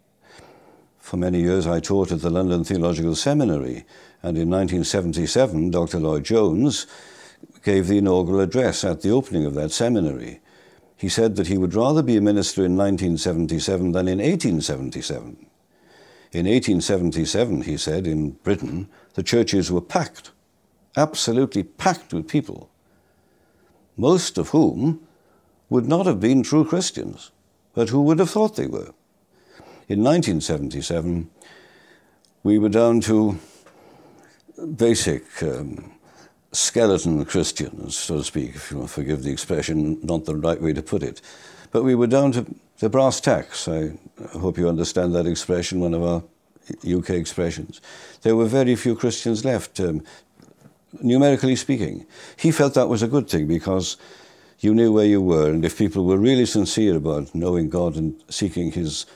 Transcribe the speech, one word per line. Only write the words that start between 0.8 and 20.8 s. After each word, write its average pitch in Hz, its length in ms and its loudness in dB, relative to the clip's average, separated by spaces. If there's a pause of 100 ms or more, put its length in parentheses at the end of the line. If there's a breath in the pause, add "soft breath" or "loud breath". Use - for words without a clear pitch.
For - 160 -12
many 90 240 0
years 87 260 2
I 85 140 0
taught 95 320 0
at 80 100 -4
the 87 80 -2
London 87 360 0
Theological 85 500 0
Seminary, 78 720 -2 (360 loud breath)
and 87 160 -4
in 82 120 0
nineteen 90 340 0
seventy-seven, 85 880 0
Doctor 85 280 -2
Lloyd-Jones 90 880 0 (800 loud breath)
gave 95 220 2
the 101 100 4
inaugural 92 420 2
address 98 460 0
at 82 160 -4
the 98 100 0
opening 113 340 0
of 71 100 -4
that 76 160 -4
seminary. 80 680 -2 (560 soft breath)
He 95 140 -4
said 113 260 2
that 90 120 0
he 98 100 0
would 92 160 0
rather 139 300 2
be 123 120 2
a 104 60 4
minister 101 420 2
in 92 140 2
nineteen 92 400 0
seventy-seven 85 720 -2
than 92 160 0
in 92 140 -2
eighteen 123 400 0
seventy-seven. 64 840 -8 (840 soft breath)
In 85 160 -2
eighteen 110 320 4
seventy-seven, 82 840 0
he 76 120 -6
said, 87 320 -4
in 78 240 -2 (120)
Britain, 90 440 -4 (280 soft breath)
the 95 80 -4
churches 98 480 2
were 87 100 0
packed, - 500 -6 (640)